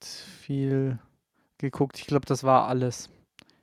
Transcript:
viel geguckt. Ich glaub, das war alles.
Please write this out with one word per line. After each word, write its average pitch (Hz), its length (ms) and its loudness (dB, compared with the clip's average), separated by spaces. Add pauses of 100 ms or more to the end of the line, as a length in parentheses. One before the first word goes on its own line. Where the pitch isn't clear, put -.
viel 135 1000 -4 (580)
geguckt. 139 420 -2
Ich - 80 -16
glaub, 143 180 2
das 135 180 -2
war 127 240 6
alles. 127 420 -2 (540)